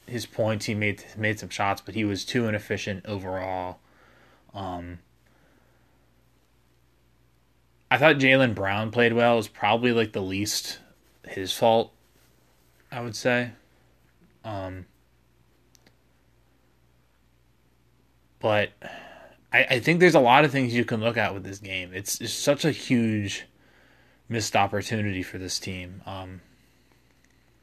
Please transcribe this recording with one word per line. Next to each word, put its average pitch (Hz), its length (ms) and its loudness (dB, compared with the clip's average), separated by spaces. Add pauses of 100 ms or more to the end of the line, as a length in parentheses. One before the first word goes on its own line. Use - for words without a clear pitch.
his 117 180 -8
points. 110 420 -2
He 113 100 -4
made, 104 260 -2 (140)
made 107 240 -2
some 92 80 -14
shots, 98 360 -2
but 95 120 -10
he 110 80 0
was 101 200 -2
too 120 220 -2
inefficient 104 600 -4
overall. 92 760 -6 (760)
Um, 90 460 -10 (3000)
I 123 80 4
thought 147 200 6
Jaylen 131 360 4
Brown 104 380 -4
played 117 220 2
well. 120 180 4
It 117 60 2
was 104 100 -4
probably, 117 440 2
like, 110 200 0
the 104 100 -6
least 98 560 -6 (480)
his 95 260 -8
fault, 113 400 2 (1000)
I 127 80 -8
would 120 160 -10
say. 123 340 0 (960)
Um, 95 420 -10 (3500)
but 104 320 2 (800)
I, 123 200 6
I 127 100 2
think 165 200 2
there's 170 140 8
a 156 60 10
lot 131 240 8
of 135 80 2
things 123 220 0
you 120 100 2
can 113 160 -2
look 113 160 0
at 101 160 0
with 98 100 -8
this 98 160 -12
game. 92 360 -10
It's, - 260 -8
it's 113 140 -6
such 143 320 0
a 151 40 4
huge 110 760 0 (840)
missed 110 260 -4
opportunity 101 680 0
for - 160 -10
this 92 200 -6
team. 92 460 -10
Um, 92 380 -14 (1200)